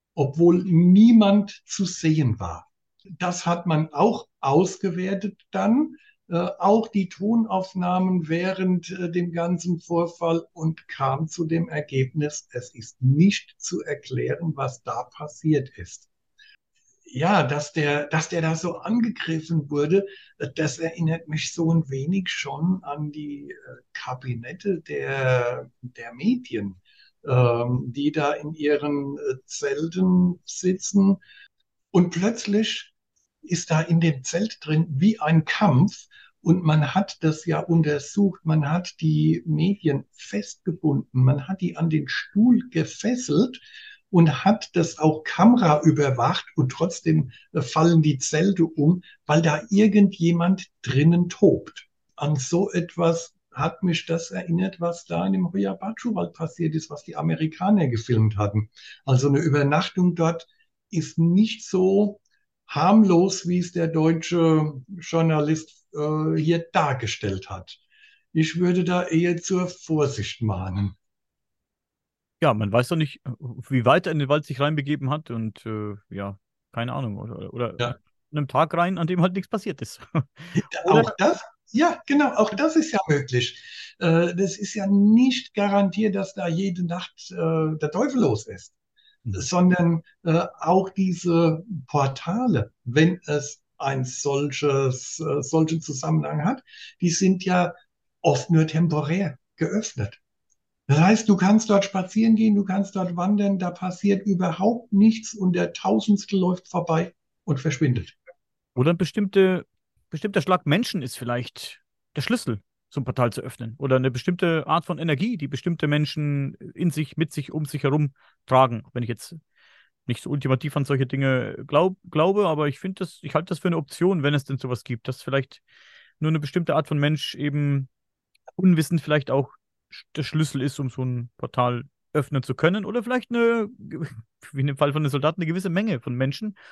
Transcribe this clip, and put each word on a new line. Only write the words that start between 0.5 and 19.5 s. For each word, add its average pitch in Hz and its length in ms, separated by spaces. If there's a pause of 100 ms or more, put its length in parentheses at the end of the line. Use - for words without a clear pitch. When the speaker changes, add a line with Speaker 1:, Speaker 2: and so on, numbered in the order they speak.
Speaker 1:
niemand 202 1000
zu - 200
sehen 156 540
war. 87 260 (520)
Das 180 280
hat 175 200
man 156 260
auch 185 340 (140)
ausgewertet 185 1000 (120)
dann, 233 420 (340)
äh, 170 80 (220)
auch 208 300
die 190 200
Tonaufnahmen 185 1200
während, 180 600
äh, 185 220
dem 175 180
ganzen 170 480
Vorfall 165 720
und 160 360
kam 139 400
zu 165 160
dem 165 240
Ergebnis, 147 840
es - 240
ist - 260
nicht 147 580
zu - 240
erklären, 139 760
was 131 260
da 117 220
passiert 151 640 (100)
ist. - 300 (960)
Ja, 165 400
dass 143 280
der, 147 360
dass 156 200
der 170 140
da 160 140
so 175 220
angegriffen 165 920